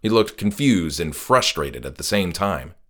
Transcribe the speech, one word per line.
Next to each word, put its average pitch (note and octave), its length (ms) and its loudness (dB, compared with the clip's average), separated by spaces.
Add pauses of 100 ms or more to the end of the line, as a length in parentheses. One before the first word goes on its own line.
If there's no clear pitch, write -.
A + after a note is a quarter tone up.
He A2 80 0
looked A2 280 2
confused G2 640 0
and D#2 140 -4
frustrated D2 720 0
at C2+ 100 -10
the - 80 -12
same G2 280 0
time. E2 420 -4 (160)